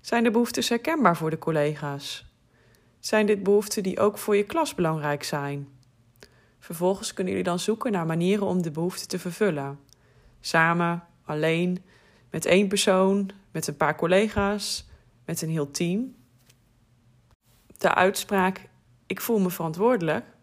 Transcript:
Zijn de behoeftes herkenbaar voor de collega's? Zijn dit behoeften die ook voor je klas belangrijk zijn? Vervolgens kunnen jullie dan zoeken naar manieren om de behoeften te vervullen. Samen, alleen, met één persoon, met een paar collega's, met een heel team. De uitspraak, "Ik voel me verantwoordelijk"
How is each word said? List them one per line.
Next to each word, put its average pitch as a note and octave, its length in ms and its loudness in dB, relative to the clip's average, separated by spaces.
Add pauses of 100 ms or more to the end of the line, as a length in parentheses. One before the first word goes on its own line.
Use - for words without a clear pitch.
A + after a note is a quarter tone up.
Zijn A#3 240 0
de A#3+ 60 4
behoeftes A#3 380 0
herkenbaar A#3 480 2
voor D#3 140 -2
de D#3 80 -4
collega's? D3 880 -4 (720)
Zijn G#3+ 280 0
dit G3+ 160 0
behoeften G3+ 400 2
die F#3 180 -2
ook G#3+ 180 2
voor G#3 180 0
je G3+ 80 2
klas D4+ 300 -2
belangrijk D3+ 480 -2
zijn? C#3+ 460 -6 (920)
Vervolgens F#3 560 -2
kunnen F#3 180 -4
jullie F#3 160 -2
dan F3 100 0
zoeken A3+ 340 -2
naar E3+ 140 0
manieren F3+ 400 2
om F3+ 160 0
de E3 80 -2
behoeften E3 380 -6
te F#3 100 -6
vervullen. D#3 600 -2 (640)
Samen, E3+ 640 2 (200)
alleen, E3 600 0 (480)
met D#3+ 120 -6
één G3 240 4
persoon, G3 600 2 (200)
met D#3+ 160 -6
een C#3+ 100 -6
paar D3+ 200 0
collega's, G3+ 920 0 (360)
met E3 180 -6
een D#3+ 60 -4
heel D#3 220 -2
team. F#3+ 440 -2 (1600)
De - 160 2
uitspraak, F#3+ 720 2 (380)
"Ik F#3+ 140 -8
voel A3+ 180 0
me F#3 120 2
verantwoordelijk" F3 760 0 (160)